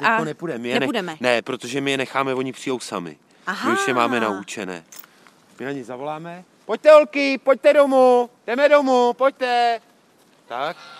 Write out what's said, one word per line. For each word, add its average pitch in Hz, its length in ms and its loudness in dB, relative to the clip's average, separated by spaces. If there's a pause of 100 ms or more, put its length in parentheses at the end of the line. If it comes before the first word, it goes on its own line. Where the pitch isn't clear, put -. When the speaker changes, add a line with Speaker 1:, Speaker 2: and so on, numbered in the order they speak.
(100)
Speaker 1:
teďko 220 140 0
nepůjdeme. 151 380 -10
My 120 60 -6
je 127 120 0
Speaker 2:
nepůjdeme. 185 400 -4
Speaker 1:
ne, 123 140 2
ne, 113 80 0
protože 127 380 -8
my 139 100 -4
je 135 60 -2
necháme, 135 380 -4
oni 127 180 -6
přijou 127 280 -8
sami. 87 360 -10 (300)
Speaker 2:
Aha. 196 240 -6
Speaker 1:
My 359 80 0
už - 100 -4
je 131 60 0
máme 120 260 0
naučené. 95 640 -6 (720)
My 117 80 -12
na 139 60 -8
ně 135 120 -12
zavoláme. 156 600 -14 (220)
Pojďte, 302 260 4
holky, 285 460 4
pojďte 285 340 2
domů, 254 580 4 (160)
jdeme 269 220 2
domů, 262 440 4
pojďte. 240 680 0 (680)
Tak. 135 280 -8 (240)